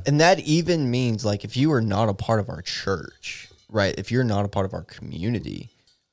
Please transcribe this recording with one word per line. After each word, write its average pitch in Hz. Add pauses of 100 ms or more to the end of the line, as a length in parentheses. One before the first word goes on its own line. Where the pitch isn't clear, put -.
And 147
that 180
even 156
means, 120
like, 101
if 104
you 147
are 123
not 110
a 101
part 110
of 98
our 85
church, - (180)
right? 101
If 98
you're 127
not 104
a -
part 98
of -
our -
community, - (420)